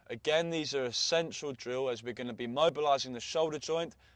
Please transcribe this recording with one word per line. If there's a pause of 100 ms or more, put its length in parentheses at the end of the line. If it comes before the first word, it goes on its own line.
Again,
these
are
essential
drill
as
we're
gonna
be
mobilizing
the
shoulder
joint (200)